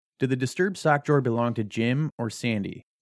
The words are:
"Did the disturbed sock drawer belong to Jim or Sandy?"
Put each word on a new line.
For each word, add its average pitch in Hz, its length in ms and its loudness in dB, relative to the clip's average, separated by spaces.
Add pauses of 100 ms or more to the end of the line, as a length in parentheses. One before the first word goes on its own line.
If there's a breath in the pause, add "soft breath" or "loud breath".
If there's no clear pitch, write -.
(200)
"Did 131 100 2
the 131 60 0
disturbed 175 420 0
sock 143 280 2
drawer 147 160 4
belong 120 340 0
to 113 80 0
Jim 120 540 0
or 120 120 -4
Sandy?" 107 540 -4 (180)